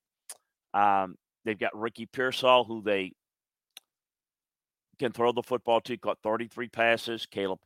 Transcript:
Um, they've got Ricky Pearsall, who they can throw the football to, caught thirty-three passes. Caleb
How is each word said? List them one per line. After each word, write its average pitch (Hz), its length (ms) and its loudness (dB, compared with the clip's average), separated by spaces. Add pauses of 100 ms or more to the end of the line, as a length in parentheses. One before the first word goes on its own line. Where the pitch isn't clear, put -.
(720)
Um, 98 440 2 (280)
they've 107 140 -4
got 110 200 -4
Ricky 113 280 -8
Pearsall, 127 580 4
who 110 160 -8
they 95 320 -2 (1900)
can 120 140 -4
throw 120 200 2
the 117 100 -4
football 117 400 0
to, 120 140 -8
caught - 260 -6
thirty-three 113 460 -4
passes. 117 580 0
Caleb 95 400 -4